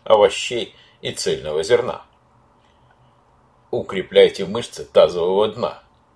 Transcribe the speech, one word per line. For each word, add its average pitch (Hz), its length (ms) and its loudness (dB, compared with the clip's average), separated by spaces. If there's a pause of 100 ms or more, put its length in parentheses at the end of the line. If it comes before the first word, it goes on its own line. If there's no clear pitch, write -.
овощей 104 720 0 (280)
и 123 100 -8
цельного 76 500 -4
зерна. - 420 0 (1700)
Укрепляйте 98 720 0
мышцы 98 400 -10
тазового 90 600 2
дна. 104 380 -8 (320)